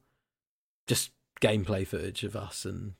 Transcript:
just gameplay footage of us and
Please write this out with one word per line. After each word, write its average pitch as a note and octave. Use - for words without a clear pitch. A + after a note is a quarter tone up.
just -
gameplay G#2
footage F#2+
of G2+
us G2
and F#2+